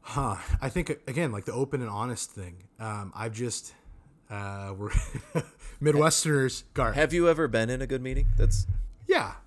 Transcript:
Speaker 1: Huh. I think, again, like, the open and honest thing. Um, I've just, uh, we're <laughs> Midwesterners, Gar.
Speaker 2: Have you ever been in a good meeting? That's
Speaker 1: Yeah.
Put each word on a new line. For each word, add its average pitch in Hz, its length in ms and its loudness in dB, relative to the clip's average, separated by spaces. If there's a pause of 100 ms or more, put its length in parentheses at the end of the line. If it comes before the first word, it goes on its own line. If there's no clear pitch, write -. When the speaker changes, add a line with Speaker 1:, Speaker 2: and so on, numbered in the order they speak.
Speaker 1:
Huh. 123 340 -2 (240)
I 135 80 -4
think, 170 220 -4 (160)
again, 135 260 -2
like, 101 140 -8
the - 80 -8
open 135 260 -4
and 117 100 -6
honest 113 400 -6
thing. 90 340 -14 (140)
Um, 104 360 -8
I've 110 180 -6
just, 117 420 -8 (560)
uh, 98 460 -8
we're 101 140 -8
<laughs> - 920 -4
Midwesterners, 147 840 4 (100)
Gar. 117 180 2
Speaker 2:
Have 151 200 2
you 170 160 4
ever 156 200 4
been 113 220 2
in 127 100 -2
a 135 60 -4
good 127 160 -4
meeting? 131 240 2 (100)
That's 101 300 6 (400)
Speaker 1:
Yeah. 285 260 2 (140)